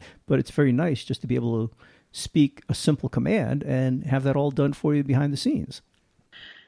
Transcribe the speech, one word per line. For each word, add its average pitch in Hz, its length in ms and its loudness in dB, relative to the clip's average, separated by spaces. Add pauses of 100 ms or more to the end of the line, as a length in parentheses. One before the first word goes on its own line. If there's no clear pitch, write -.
(260)
but 139 120 2
it's - 120 -2
very 143 200 2
nice 139 340 0
just - 180 -8
to - 40 -12
be 120 80 -2
able 117 320 -2
to - 80 -10 (380)
speak - 560 0
a 127 60 0
simple - 340 0
command 143 540 0
and 131 420 -2
have 135 200 0
that 135 120 2
all 143 140 0
done 143 240 0
for 151 200 0
you 143 80 2
behind 139 300 2
the 135 60 -4
scenes. - 420 -4 (880)